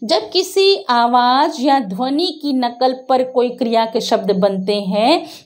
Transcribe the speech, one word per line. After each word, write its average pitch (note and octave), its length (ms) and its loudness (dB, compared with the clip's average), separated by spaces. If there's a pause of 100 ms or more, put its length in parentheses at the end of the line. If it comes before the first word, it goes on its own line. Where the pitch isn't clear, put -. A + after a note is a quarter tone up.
जब G#4+ 260 0
किसी G4 600 0
आवाज़ B3 720 2
या C4+ 180 2
ध्वनि C4 640 -4
की C#4+ 120 -4
नकल B3+ 400 0 (160)
पर B3+ 140 2
कोई B3 260 0
क्रिया A3+ 360 0
के A3+ 160 -2
शब्द G3+ 300 0
बनते G3 440 0
हैं, G#3 500 0 (200)